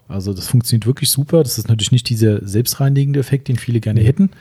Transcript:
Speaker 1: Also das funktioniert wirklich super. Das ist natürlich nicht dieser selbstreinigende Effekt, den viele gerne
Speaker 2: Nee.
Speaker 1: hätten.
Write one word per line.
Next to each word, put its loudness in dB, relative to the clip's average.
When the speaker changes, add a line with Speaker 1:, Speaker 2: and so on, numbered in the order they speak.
Speaker 1:
Also -6
das -10
funktioniert 0
wirklich 0
super. 2
Das -4
ist -4
natürlich 0
nicht 2
dieser 2
selbstreinigende 0
Effekt, -2
den 0
viele -2
gerne 0
Speaker 2:
Nee. 4
Speaker 1:
hätten. 4